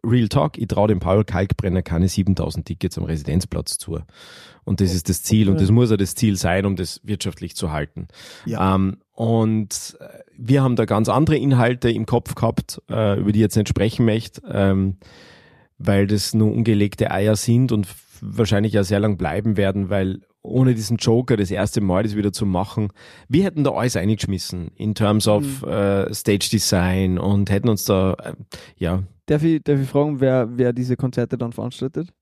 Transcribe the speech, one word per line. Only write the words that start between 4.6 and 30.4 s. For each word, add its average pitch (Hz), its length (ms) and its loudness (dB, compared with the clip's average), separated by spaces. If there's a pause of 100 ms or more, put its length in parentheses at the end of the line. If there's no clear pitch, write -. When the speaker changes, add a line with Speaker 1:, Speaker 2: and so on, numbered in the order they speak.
Speaker 1:
Und 98 160 -2
das 92 140 2
ist 87 140 -4
das 90 160 -2
Ziel 107 240 4
und 92 80 4
Speaker 2:
Ja. 78 60 2
Speaker 1:
das 95 100 2
muss 120 180 4
ja 110 60 2
das 95 180 -2
Ziel 104 220 0
sein, 92 300 0
um 98 100 -2
das 87 260 -8
wirtschaftlich 92 540 -8
zu 80 160 -4
halten. 78 340 -8 (380)
Speaker 3:
Ja. 95 320 0
Speaker 1:
Ähm, 95 220 0 (140)
und, 110 840 -2
äh, - 200 -20 (180)
wir 135 260 2
haben 127 140 2
da 113 80 2
ganz 107 240 2
andere 143 280 2
Inhalte 123 540 2
im 110 160 -2
Kopf - 300 -2
gehabt, - 520 -2
äh, 104 300 0
über 101 140 0
die 107 80 4
ich 110 40 6
jetzt 98 120 0
nicht 107 140 2
sprechen 117 340 0
möchte, 113 440 -2
ähm, 98 500 2 (800)
weil 101 280 2
das 101 260 -2
nur 107 200 2
ungelegte 107 580 0
Eier 104 240 2
sind 120 380 2
und 104 140 0
f-, - 340 -20
wahrscheinlich 101 540 0
ja 101 100 2
sehr 101 160 0
lang 104 160 0
bleiben 92 400 -2
werden, 98 340 0
weil 95 300 -2 (220)
ohne 127 340 2
diesen 110 220 -4
Joker 120 380 2
das 98 140 0
erste 104 300 -2
Mal 95 240 0
das 104 100 -4
wieder 104 180 0
zu 104 140 -4
machen, 98 440 -2 (380)
wir 151 140 4
hätten 165 220 0
da 139 80 2
alles 117 240 -2
eingeschmissen 92 800 -4
in 104 180 -4
terms 107 320 2
of, 135 360 0
Speaker 2:
Mhm. - 60 -8
Speaker 1:
äh, 98 460 0
Stage - 380 0
Design 92 680 2
und 101 320 0
hätten 101 180 2
uns 107 160 0
da, 95 300 2
äh, - 200 -12 (420)
ja. 90 260 -2 (240)
Speaker 2:
Darf 151 160 0
ich, 160 200 2
darf 147 160 0
ich 135 100 -2
fragen, 143 320 0
wer, 131 360 2